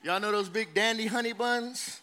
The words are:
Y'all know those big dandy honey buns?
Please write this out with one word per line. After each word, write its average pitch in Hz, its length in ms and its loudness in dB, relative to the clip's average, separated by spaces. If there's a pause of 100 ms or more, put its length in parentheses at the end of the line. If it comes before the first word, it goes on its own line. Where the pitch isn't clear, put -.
Y'all 180 180 0
know 208 100 0
those 202 160 2
big 180 260 -2
dandy 220 320 4
honey 233 280 0
buns? 240 680 -2